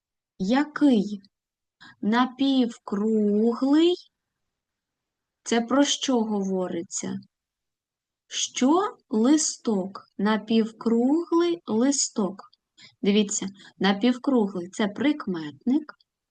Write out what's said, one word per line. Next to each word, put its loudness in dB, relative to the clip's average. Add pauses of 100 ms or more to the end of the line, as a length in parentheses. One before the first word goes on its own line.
(400)
Який? 0 (720)
Напівкруглий. 2 (1500)
Це 0
про 2
що 0
говориться? -4 (1080)
Що 0 (120)
листок? 0 (120)
Напівкруглий 0
листок. -2 (500)
Дивіться, 0 (300)
напівкруглий — 0
це -4
прикметник, -4 (360)